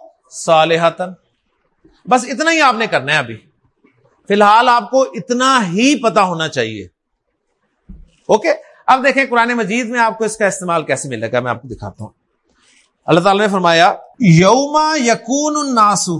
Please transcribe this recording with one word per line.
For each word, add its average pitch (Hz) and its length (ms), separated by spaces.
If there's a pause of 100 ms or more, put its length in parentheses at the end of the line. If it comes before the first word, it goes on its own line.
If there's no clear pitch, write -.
(300)
صالحتن۔ 165 840 (1000)
بس 247 180
اتنا 311 240
ہی 320 80
آپ 262 140
نے 220 120
کرنا 143 260
ہے 156 60
ابھی، 113 180 (920)
فی 202 60
الحال 208 340
آپ 240 220
کو 262 120
اتنا 254 640
ہی 233 360
پتا 214 200
ہونا 160 260
چاہیے۔ 110 360 (1400)
اوکے، 214 220 (380)
اب 254 180
دیکھیں 269 260
قرآن 240 220
مجید 226 340
میں 240 140
آپ 220 180
کو 220 60
اس 208 120
کا 208 100
استعمال 180 360
کیسے 143 260
ملے 113 240
گا، 120 80
میں 123 100
آپ 107 120
کو 131 60
دکھاتا 101 360
ہوں۔ 110 60 (960)
اللہ 160 160
تعالیٰ 202 260
نے 196 60
فرمایا، 175 420 (260)
"یوم 226 580 (180)
یکون 285 720
الناس 208 400 (120)